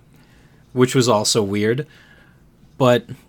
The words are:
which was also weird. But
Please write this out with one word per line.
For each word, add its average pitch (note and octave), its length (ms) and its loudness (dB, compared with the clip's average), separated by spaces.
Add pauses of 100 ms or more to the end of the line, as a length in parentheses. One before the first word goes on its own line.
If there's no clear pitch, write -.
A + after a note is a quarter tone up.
(720)
which B2+ 220 0
was B2 140 2
also G#2+ 340 0
weird. G#2+ 420 -4 (920)
But B2 280 2 (240)